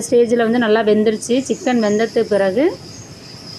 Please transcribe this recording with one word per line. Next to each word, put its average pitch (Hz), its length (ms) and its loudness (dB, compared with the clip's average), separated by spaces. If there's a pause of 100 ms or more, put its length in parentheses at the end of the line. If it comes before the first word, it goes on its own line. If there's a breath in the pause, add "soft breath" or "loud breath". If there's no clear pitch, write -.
ஸ்டேஜில் 233 420 4
வந்து 240 180 2
நல்லா 214 240 2
வெந்துருச்சு. 214 460 2 (120)
சிக்கன் 254 380 0
வெந்ததுக்கு 214 380 0 (100)
பிறகு 196 320 2 (920)